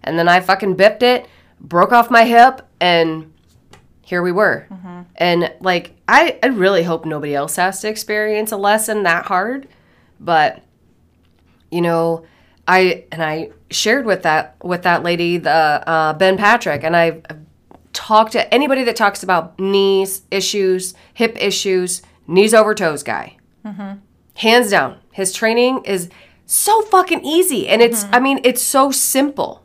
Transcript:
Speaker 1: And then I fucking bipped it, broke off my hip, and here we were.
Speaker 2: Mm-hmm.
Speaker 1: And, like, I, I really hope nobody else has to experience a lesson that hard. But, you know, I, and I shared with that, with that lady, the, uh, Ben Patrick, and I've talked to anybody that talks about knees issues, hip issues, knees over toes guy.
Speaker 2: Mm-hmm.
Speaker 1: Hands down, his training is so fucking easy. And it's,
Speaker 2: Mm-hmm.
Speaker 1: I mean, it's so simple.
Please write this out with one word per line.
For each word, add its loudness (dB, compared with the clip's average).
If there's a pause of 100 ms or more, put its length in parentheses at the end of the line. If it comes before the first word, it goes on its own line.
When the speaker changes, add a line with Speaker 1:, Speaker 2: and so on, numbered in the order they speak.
Speaker 1:
And -4
then 0
I 4
fucking -2
bipped 2
it, 0 (340)
broke 0
off 4
my 8
hip, 6 (200)
and 0 (680)
here -4
we -2
were. 0
Speaker 2:
Mm-hmm. -18 (160)
Speaker 1:
And, 0
like, -2 (160)
I, 4
I 0
really 2
hope -4
nobody -6
else -4
has -2
to -6
experience -4
a -6
lesson 0
that -2
hard. -4 (520)
But, 0 (1080)
you -4
know, -2 (420)
I, 2
and -6
I -6 (180)
shared -2
with -2
that, -2
with -6
that 0
lady, -2
the, -4 (380)
uh, 0
Ben 2
Patrick, 0
and -2
I've 0 (720)
talked 0
to -2
anybody 2
that -2
talks -2
about -2
knees 0
issues, -2 (200)
hip -2
issues, -4 (260)
knees 4
over 4
toes -4
guy. -10 (280)
Speaker 2:
Mm-hmm. -14 (360)
Speaker 1:
Hands 2
down, 0 (140)
his -6
training 0
is -6 (360)
so 0
fucking 0
easy. 0
And 2
it's, 2
Speaker 2:
Mm-hmm. -2
Speaker 1:
I 4
mean, 0
it's 0
so 0
simple. -4